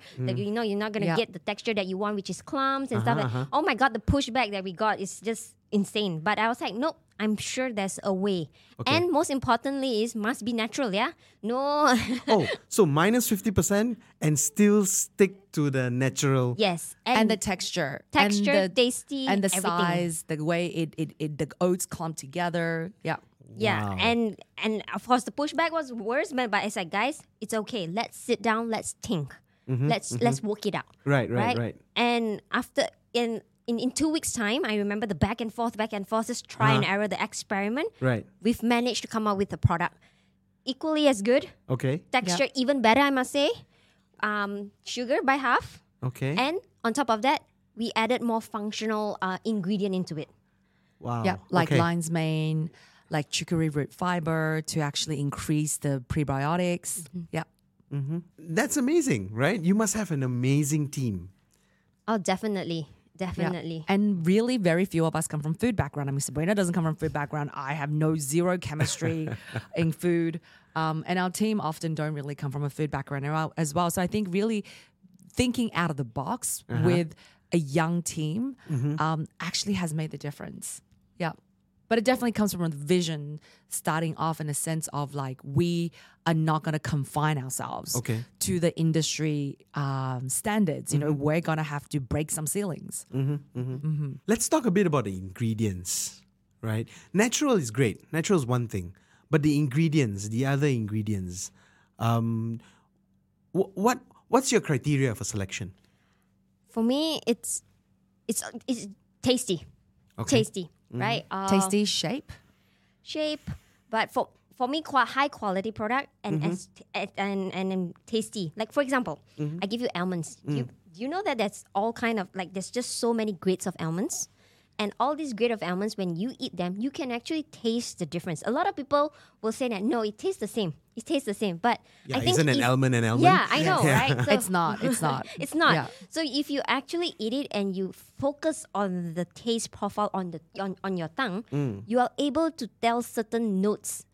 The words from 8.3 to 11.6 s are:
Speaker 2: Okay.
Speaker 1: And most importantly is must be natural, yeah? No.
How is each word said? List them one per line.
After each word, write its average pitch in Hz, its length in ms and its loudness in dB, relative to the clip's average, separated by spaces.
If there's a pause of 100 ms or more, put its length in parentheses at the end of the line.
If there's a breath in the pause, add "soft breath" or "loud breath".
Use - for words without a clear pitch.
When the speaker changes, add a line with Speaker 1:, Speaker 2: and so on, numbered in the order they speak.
Speaker 2:
Okay. 269 160 2
Speaker 1:
And 349 160 2
most 294 180 2
importantly 262 720 2
is 233 140 -2
must 214 280 -2
be 240 100 -2
natural, 226 400 0
yeah? 247 180 0 (300 soft breath)
No. 277 500 4 (200)